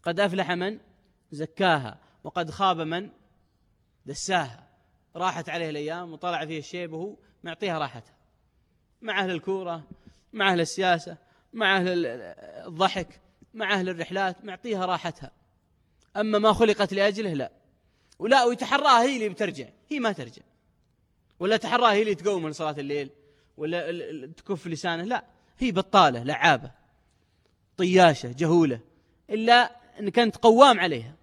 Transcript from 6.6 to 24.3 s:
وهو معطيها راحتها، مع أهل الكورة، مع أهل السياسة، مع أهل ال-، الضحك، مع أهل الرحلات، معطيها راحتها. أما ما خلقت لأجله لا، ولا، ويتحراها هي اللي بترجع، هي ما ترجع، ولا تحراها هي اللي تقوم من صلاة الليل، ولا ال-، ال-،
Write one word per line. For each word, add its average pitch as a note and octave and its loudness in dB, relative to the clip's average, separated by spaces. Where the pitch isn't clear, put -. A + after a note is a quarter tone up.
وهو F#3+ -12
معطيها E3+ -6
راحتها، C3 -10
مع G#3 -4
أهل F#3 -2
الكورة، F3 -6
مع G3 2
أهل F3 2
السياسة، E3+ -2
مع G3 2
أهل F3+ 0
ال-، F3 -2
الضحك، F3+ -2
مع G#3+ -4
أهل F#3 -2
الرحلات، F#3 -6
معطيها F#3+ -6
راحتها. E3+ -6
أما G#3+ 0
ما G#3+ 4
خلقت G3+ 2
لأجله G3 0
لا، C3+ -6
ولا، A#3+ 4
ويتحراها B3 2
هي C4+ 0
اللي A3 -4
بترجع، G3 -8
هي D4 -6
ما A3+ -2
ترجع، A#2+ -12
ولا G3+ 2
تحراها A#3 2
هي G3+ 4
اللي G#3+ 0
تقوم F3+ -2
من D#3 -6
صلاة D3+ -6
الليل، C#3 -6
ولا E3 -6
ال-، F3 -6
ال-، D3 -14